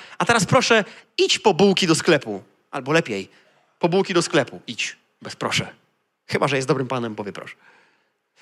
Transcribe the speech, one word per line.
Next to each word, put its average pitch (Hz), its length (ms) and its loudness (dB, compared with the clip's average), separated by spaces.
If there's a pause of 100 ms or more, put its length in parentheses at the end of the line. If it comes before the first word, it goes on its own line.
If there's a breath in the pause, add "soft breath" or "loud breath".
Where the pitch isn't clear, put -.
(180 loud breath)
"A 175 80 -2
teraz - 200 2
proszę, 226 400 2 (320 loud breath)
idź - 220 2
po 202 140 4
bułki 190 340 4
do 165 80 6
sklepu", 110 480 0 (280)
albo 139 200 -8
lepiej: 117 380 -2 (500 soft breath)
"Po 175 100 2
bułki 190 240 0
do 170 80 2
sklepu - 460 -2
idź, - 300 -10 (240)
bez - 140 -14
proszę". - 380 -6 (540)
Chyba 196 200 -2
że 135 80 -2
jest 131 120 -2
dobrym 135 200 -2
panem, 117 280 -6
powie: 101 180 -10
"Proszę". - 220 -16 (880 loud breath)